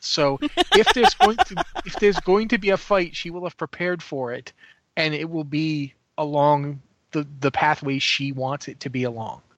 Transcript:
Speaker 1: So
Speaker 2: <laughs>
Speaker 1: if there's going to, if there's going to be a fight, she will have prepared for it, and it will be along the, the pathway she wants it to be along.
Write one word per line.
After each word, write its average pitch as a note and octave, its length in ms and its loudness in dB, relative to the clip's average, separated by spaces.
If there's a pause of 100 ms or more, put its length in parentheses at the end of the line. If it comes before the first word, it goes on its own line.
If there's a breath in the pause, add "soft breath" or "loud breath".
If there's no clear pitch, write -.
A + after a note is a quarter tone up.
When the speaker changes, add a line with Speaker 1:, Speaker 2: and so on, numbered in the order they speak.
Speaker 1:
So C#3 360 0 (180)
Speaker 2:
<laughs> F4+ 200 2
Speaker 1:
if E4+ 180 6
there's F#4+ 200 4
going F#4+ 240 4
to, - 260 0 (220)
if F#3 100 -10
there's G#3 240 2
going G#3 300 2
to A#3+ 80 2
be G3 140 2
a F#3+ 60 4
fight, F3+ 380 0
she - 140 -10
will F3 160 -10
have E3 120 -10
prepared F3 460 -4
for B2+ 300 -6
it, B2 180 -12 (460 soft breath)
and D#3 160 0
it D3+ 160 -6
will D#3+ 160 -4
be D3 480 -2 (240)
along D3 640 2 (300)
the, D3+ 140 -2 (140)
the C3+ 120 2
pathway D3 480 0
she C#3 340 -2
wants C3 340 -6
it C3 140 -14
to C#3+ 80 -6
be B2+ 140 -4
along. A2+ 380 -8 (160)